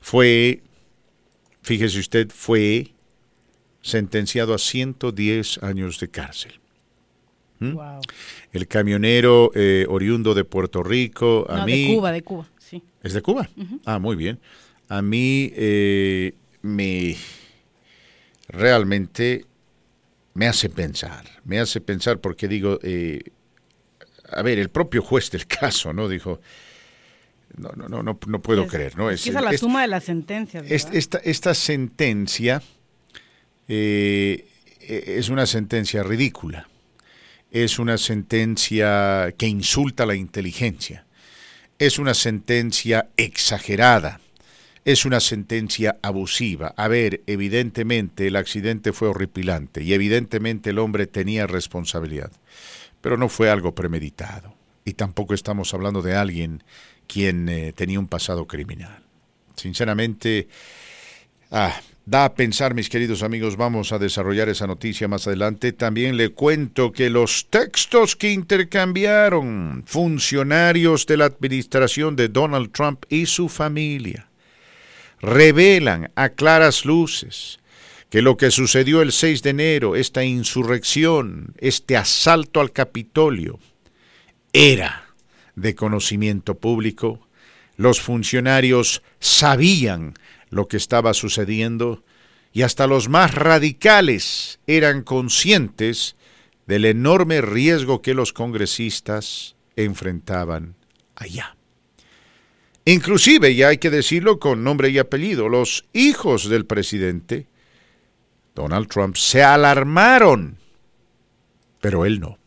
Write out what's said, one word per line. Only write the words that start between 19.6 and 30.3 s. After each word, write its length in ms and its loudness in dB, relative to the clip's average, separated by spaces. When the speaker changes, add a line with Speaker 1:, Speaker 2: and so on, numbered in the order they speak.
Speaker 1:
me 140 0
hace 200 -2
pensar, 560 -10
me 160 -4
hace 200 -4
pensar 380 -4
porque 300 -8
digo, 340 -2
eh, 380 -6
a 120 -8
ver, 160 -2
el 120 -4
propio 320 -2
juez 280 -2
del 160 -8
caso, 460 -4
¿no? 160 -6
Dijo, 320 -8
"No, 200 -16
no, 120 -16
no, 140 -8
no, 240 -6
no 160 -6
puedo 220 2
Speaker 2:
Es, 60 -10
Speaker 1:
creer", 260 -6
¿no? 140 -2
Speaker 2:
es 120 -4
que 80 -6
Speaker 1:
Es 40 -4
Speaker 2:
es 20 -2
a 40 -2
Speaker 1:
el, 40 -2
Speaker 2:
la 80 0
Speaker 1:
es, 80 -2
Speaker 2:
suma 220 0
de 60 -2
las 160 -4
sentencias, 640 -8